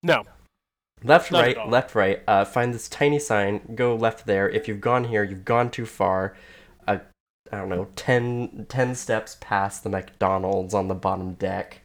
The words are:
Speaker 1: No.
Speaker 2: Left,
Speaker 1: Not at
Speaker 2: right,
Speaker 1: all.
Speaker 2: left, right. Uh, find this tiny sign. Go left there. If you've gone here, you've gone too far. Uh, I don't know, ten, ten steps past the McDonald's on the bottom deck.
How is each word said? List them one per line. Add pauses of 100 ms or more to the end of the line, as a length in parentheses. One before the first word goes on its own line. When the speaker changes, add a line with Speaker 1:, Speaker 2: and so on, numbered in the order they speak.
Speaker 1:
No. (800)
Speaker 2:
Left,
Speaker 1:
Not
at
Speaker 2:
right,
Speaker 1:
all.
Speaker 2:
left,
right.
Uh,
find
this
tiny
sign. (140)
Go
left
there.
If
you've
gone
here,
you've
gone
too
far. (520)
Uh, (540)
I
don't
know,
ten,
ten
steps
past
the
McDonald's
on
the
bottom
deck.